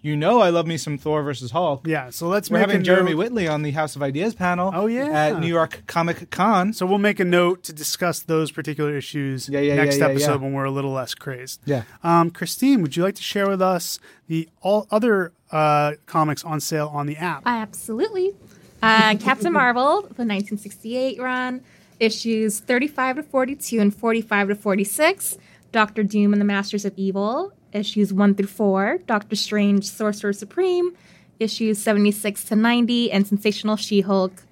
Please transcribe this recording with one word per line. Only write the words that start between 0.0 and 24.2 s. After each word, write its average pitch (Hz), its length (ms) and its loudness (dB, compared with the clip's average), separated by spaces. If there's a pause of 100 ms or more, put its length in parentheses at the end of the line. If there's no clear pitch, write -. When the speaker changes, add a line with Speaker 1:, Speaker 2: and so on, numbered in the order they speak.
Speaker 1:
you 151 140 -2
know 202 240 4
I 185 100 6
love 170 160 2
me 165 120 -4
some 147 200 -6
Thor 151 240 -2
versus 127 300 -6
Hulk. 156 340 -2
Speaker 2:
Yeah, 143 240 -4
so 165 160 -8
let's 202 240 -2
Speaker 1:
We're 214 80 2
Speaker 2:
make 226 80 4
Speaker 1:
having 196 140 2
Speaker 2:
a - 40 -2
Speaker 1:
Jeremy 180 280 4
Speaker 2:
note. 156 60 0
Speaker 1:
Whitley 220 280 -2
on 151 160 0
the 147 80 -2
House 151 240 -2
of 143 80 -6
Ideas 151 320 -2
panel 180 400 -2
Speaker 2:
Oh, 202 140 0
yeah. 262 220 -2
Speaker 1:
at 151 280 2
New 165 80 -2
York 165 400 0
Comic 170 460 -2
Con. 196 400 2
Speaker 2:
So 185 140 -4
we'll 202 120 2
make 202 220 2
a 185 40 4
note 175 380 2
to 165 100 -14
discuss 156 460 -4
those 160 320 0
particular 147 460 -4
issues 135 520 -6
Speaker 1:
Yeah, 143 120 -2
yeah, 143 160 2
Speaker 2:
next 143 220 4
Speaker 1:
yeah, 151 80 4
yeah, 139 40 4
Speaker 2:
episode 143 300 2
Speaker 1:
yeah. 135 40 -6
Speaker 2:
when 139 100 -4
we're 135 100 -2
a 135 80 -2
little 139 180 -4
less 131 240 -6
crazed. 127 520 -12
Speaker 1:
Yeah. 135 160 -2 (200)
Speaker 2:
Um, 170 300 4
Christine, 254 500 2
would 143 140 -2
you 175 80 2
like 208 100 0
to - 80 -14
share 202 260 -2
with 190 140 0
us 185 380 0 (260)
the 160 220 -4 (120)
all 208 300 0
other, 208 400 2 (220)
uh, 151 420 2 (120)
comics 151 380 0
on 156 160 -4
sale 151 340 -2
on 143 120 -4
the 151 100 -6
app? 156 280 -6
Speaker 3:
Absolutely. 254 880 -4 (500)
Uh, 220 320 6
<laughs> 214 60 -2
Captain 262 320 0
Marvel, 285 640 2
the 247 80 -6
nineteen 208 320 -4
sixty-eight 240 640 -6
run, 254 400 -4 (380)
issues 220 640 0
thirty-five 262 560 0
to 302 80 -6
forty-two 254 560 -2
and 202 140 4
forty-five 220 540 0